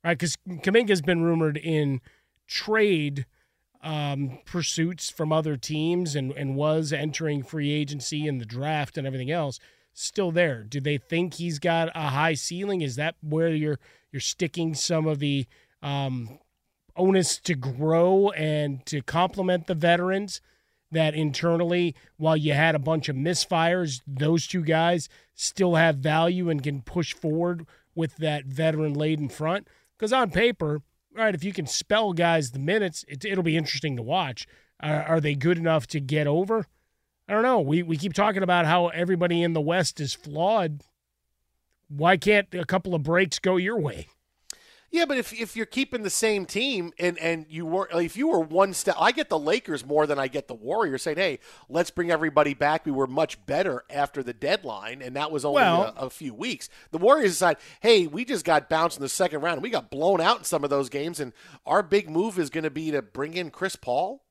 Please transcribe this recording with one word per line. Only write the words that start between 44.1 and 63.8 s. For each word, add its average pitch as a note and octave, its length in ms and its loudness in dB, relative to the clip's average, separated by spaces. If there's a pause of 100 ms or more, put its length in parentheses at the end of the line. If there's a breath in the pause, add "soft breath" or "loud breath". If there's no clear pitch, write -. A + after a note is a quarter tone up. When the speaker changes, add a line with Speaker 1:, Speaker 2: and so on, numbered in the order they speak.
Speaker 2:
Yeah, E4+ 160 2
but C#4 100 -2
if, - 160 -4
if A3+ 240 -8
you're A3+ 80 -4
keeping B3+ 380 -4
the F#3+ 80 -4
same G#3 340 0
team G3+ 540 -4
and, F3 200 0
and D#3+ 300 -2
you D#3+ 160 -8
were, F3+ 300 -2
if E3+ 220 0
you C#4+ 120 0
were F#3+ 120 4
one F3 340 2
step, F#3 260 0
I G3+ 100 6
get C#4 200 -4
the E3 80 0
Lakers D3+ 480 -2
more D3+ 200 2
than C#3+ 120 0
I C3+ 100 -2
get C3+ 200 -6
the B2 60 -10
Warriors C3+ 480 -2
saying, D#3 140 -2
"Hey, F3 220 -2 (300 loud breath)
let's E3 220 0
bring F3 200 -2
everybody D3+ 420 4
back. D3 320 0
We D3 80 -2
were C3+ 140 2
much C#3+ 400 -2
better D3 420 -2
after C#3+ 340 -2
the A#2+ 120 -8
deadline," C3 640 -4
and B2+ 160 -10
that D3+ 160 -2
was C#3+ 140 -2
only B3 160 4
Speaker 1:
Well F#3 340 4
Speaker 2:
a, C3 100 -8
a B2+ 40 -10
few C3 240 -12
weeks. G3+ 340 -8 (220 loud breath)
The D#3+ 80 -4
Warriors A3+ 340 6
decide, E3 240 2 (240 loud breath)
"Hey, G3+ 260 6
we F#3+ 200 -6
just A#3 180 -4
got D3+ 240 2
bounced E3 300 0
in C#3 40 -8
the C3 60 -6
second D#3 320 -2
round. D#3+ 220 -2
We A#3+ 80 -6
got D3 200 -4
blown E3 300 2
out G#3+ 180 4
in F#3 60 -16
some D3+ 180 0
of D3 60 -2
those C#3 220 0
games, D3+ 280 -6
and C3 140 -8 (340 loud breath)
our F#3 160 4
big F#3 280 0
move F3+ 280 0
is D3 120 -2
gonna D#3 200 -4
be D#3 200 -4
to C#3+ 120 0
bring C#3 300 -8
in E3+ 180 -6
Chris - 260 -6
Paul." F3 440 -4 (100)